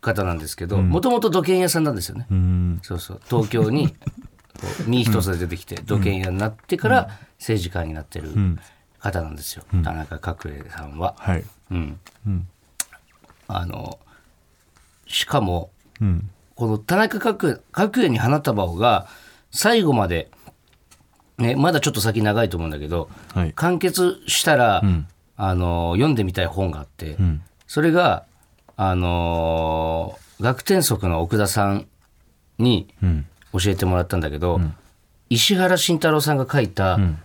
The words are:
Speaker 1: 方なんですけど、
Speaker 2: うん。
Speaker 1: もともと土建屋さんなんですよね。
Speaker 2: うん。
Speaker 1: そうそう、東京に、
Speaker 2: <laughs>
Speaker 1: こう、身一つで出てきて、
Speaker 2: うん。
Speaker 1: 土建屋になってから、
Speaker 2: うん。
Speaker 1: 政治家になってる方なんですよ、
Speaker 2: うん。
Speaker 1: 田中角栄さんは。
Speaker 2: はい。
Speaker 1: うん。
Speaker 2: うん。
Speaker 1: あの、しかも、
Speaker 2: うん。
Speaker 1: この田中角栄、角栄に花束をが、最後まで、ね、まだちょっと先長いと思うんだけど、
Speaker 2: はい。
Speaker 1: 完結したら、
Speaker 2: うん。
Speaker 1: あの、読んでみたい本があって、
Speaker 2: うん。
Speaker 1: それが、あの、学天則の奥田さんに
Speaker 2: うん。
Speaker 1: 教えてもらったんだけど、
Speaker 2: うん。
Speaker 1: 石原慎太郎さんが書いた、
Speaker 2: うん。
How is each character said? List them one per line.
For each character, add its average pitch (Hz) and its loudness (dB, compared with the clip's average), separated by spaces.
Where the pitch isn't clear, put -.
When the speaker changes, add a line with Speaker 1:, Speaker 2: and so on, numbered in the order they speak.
Speaker 1:
方 104 -2
な 90 -2
ん 82 -4
で 78 -8
す - -10
け 87 -8
ど、 98 0
Speaker 2:
う 95 2
ん。 92 4
Speaker 1:
も 165 2
と 262 2
も 240 2
と 208 2
土 180 2
建 180 2
屋 180 2
さ 165 0
ん 156 2
な 147 2
ん 120 -2
で 90 -4
す - -8
よ 101 -12
ね。 - -8
Speaker 2:
う 95 2
ん。 90 2
Speaker 1:
そ 92 -8
う 87 -6
そ 95 -14
う、 - -18
東 113 2
京 110 2
に、 156 2
Speaker 2:
<laughs> - -20
Speaker 1:
こ - -8
う、 110 -4
身 123 2
一 104 2
つ 95 0
で 87 -2
出 87 -2
て 85 -6
き - -14
て、 101 -12
Speaker 2:
う - -12
ん。 - -14
Speaker 1:
土 104 0
建 95 0
屋 92 -4
に 92 -4
な 107 0
っ 107 -12
て - -4
か - 0
ら、 254 6
Speaker 2:
う - -6
ん。 - -14
Speaker 1:
政 104 -2
治 - -8
家 87 -2
に 80 -8
な 78 -10
っ - -12
て - -12
る 78 -10
方 90 -4
な 80 -8
ん 76 -10
で 76 -14
す - -10
よ、 - -18
Speaker 2:
う 90 2
ん。 85 2
Speaker 1:
田 82 -2
中 80 -10
角 - -8
栄 71 -14
さ 78 -12
ん 73 -14
は。 82 -4
Speaker 2:
は 92 -2
い。 78 -4
Speaker 1:
う - -6
ん。 78 -6
Speaker 2:
う - -2
ん。 90 -2
Speaker 1:
あ 90 -6
の、 - -10
し - -4
か 143 0
も、 87 -2
Speaker 2:
う 110 2
ん。 92 0
Speaker 1:
こ 117 -2
の 107 0
田 165 -2
中 214 2
角 196 0
栄、 120 -4
角 214 0
栄 175 4
に 113 2
花 147 2
束 107 0
を 85 -4
が、 107 2
最 226 2
後 151 4
ま 104 2
で、 82 -2
ね、 117 2
ま 147 4
だ 156 2
ち - 0
ょ 147 0
っ - -8
と 110 -4
先 107 0
長 104 2
い - 0
と 87 -6
思 82 -4
う - -6
ん - -6
だ 73 -8
け 73 -10
ど、 80 -4
Speaker 2:
は 90 0
い。 76 -6
Speaker 1:
完 175 0
結 180 0
し - 0
た 156 4
ら、 113 4
Speaker 2:
う - 2
ん。 85 2
Speaker 1:
あ 95 -2
の、 85 0
読 135 4
ん 151 4
で 110 2
み 92 -2
た 90 -2
い - 0
本 90 -2
が 76 -8
あ 73 -10
っ - -12
て、 78 -12
Speaker 2:
う 95 0
ん。 80 0
Speaker 1:
そ - -2
れ 160 4
が、 160 2
あ 95 2
の、 82 -2
学 127 0
天 185 2
則 98 0
の 82 0
奥 87 0
田 104 2
さ 101 0
ん 98 -4
に 113 2
Speaker 2:
う 101 2
ん。 78 2
Speaker 1:
教 98 2
え 92 2
て 92 0
も 92 2
ら 90 2
っ 85 0
た 90 -2
ん - 0
だ 78 -2
け 73 -8
ど、 85 0
Speaker 2:
う - 0
ん。 80 0
Speaker 1:
石 123 2
原 180 4
慎 175 2
太 160 2
郎 151 4
さ 151 0
ん 139 2
が 131 0
書 143 2
い 113 2
た、 92 0
Speaker 2:
う 98 2
ん。 85 2